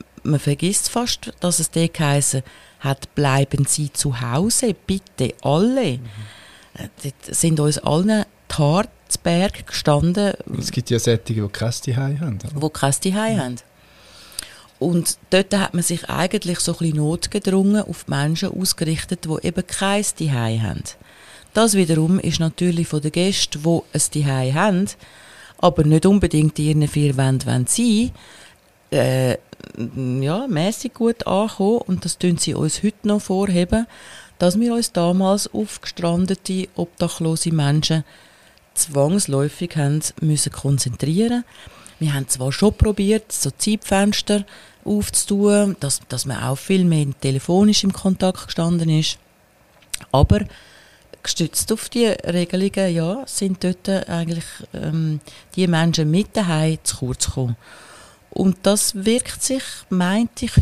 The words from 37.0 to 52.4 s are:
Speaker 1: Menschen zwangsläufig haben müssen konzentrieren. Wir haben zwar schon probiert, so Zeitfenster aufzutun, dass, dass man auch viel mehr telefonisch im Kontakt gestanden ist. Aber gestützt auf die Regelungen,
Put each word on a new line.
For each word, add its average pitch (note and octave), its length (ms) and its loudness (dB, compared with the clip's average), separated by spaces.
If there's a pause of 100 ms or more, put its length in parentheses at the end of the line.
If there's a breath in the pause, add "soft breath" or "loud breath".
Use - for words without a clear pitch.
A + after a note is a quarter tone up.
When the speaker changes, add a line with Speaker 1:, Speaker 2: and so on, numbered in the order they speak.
Speaker 1:
Menschen D3+ 520 2 (680 loud breath)
zwangsläufig D3 1040 0
haben D3 240 2 (220)
müssen D3+ 300 0
konzentrieren. D#3 920 0 (540 loud breath)
Wir D3+ 160 0
haben C3+ 140 -2
zwar C3 240 0
schon G3+ 220 4
probiert, G#3 560 2
so - 200 -4
Zeitfenster G#3 960 0 (380 loud breath)
aufzutun, G3+ 960 2
dass, C#3+ 280 -2
dass B2+ 160 -6
man A#2 180 -6
auch C3 140 -2
viel F#3 300 2
mehr D#3 200 4 (140)
telefonisch F3 640 2
im G3 80 0
Kontakt F#3 540 0
gestanden E3 420 0
ist. D#3 300 2 (920)
Aber D3 300 6 (840 loud breath)
gestützt - 480 -4
auf A3 200 -4
die A#3+ 160 2
Regelungen, F#3 880 0